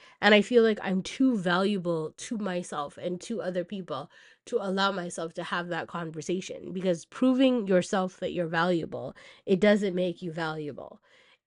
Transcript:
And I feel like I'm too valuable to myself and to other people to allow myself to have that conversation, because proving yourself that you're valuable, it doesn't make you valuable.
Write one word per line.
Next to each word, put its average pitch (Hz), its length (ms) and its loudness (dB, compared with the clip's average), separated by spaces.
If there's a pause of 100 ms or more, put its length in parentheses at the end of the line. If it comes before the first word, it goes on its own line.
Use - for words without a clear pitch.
(200)
And 208 140 8
I 208 80 8
feel 233 200 6
like 214 200 4
I'm 190 200 0
too 262 340 2
valuable 175 800 0
to - 220 -8
myself 180 580 -6
and 175 260 -6
to 220 200 -6
other 180 220 -4
people 160 460 -8 (360)
to 240 120 -2
allow 196 340 0
myself 175 420 -6
to 175 80 -6
have 175 260 -4
that 165 200 -4
conversation, 170 840 -6
because 180 320 -2
proving 254 640 4
yourself 185 540 0
that 180 120 -4
you're 170 140 -2
valuable, 165 680 -2 (320)
it 185 140 4
doesn't 208 340 4
make 180 280 -2
you 170 100 -6
valuable. 156 680 -8 (460)